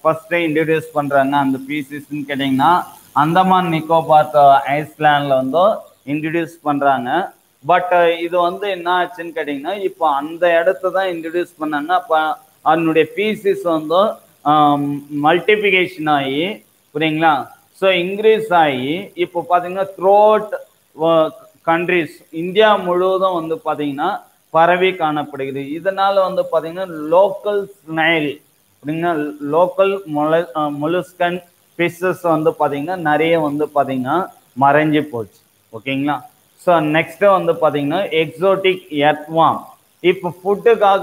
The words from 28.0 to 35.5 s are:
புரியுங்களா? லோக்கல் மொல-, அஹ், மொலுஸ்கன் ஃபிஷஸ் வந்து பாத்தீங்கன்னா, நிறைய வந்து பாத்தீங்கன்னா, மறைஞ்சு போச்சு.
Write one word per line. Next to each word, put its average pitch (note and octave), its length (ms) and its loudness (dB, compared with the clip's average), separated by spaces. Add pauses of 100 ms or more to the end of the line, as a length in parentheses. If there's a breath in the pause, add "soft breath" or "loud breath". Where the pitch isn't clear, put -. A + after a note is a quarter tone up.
புரியுங்களா? E3 300 -4 (380)
லோக்கல் F#3 480 0 (160)
மொல-, D#3+ 380 0
அஹ், D3+ 200 -4
மொலுஸ்கன் F3 680 -4 (400)
ஃபிஷஸ் F3 420 -2
வந்து D#3+ 380 2
பாத்தீங்கன்னா, D3 360 -2
நிறைய E3 440 2
வந்து D3 360 -2
பாத்தீங்கன்னா, C3 420 -2 (420)
மறைஞ்சு D3 420 4
போச்சு. A#2 380 -10 (340)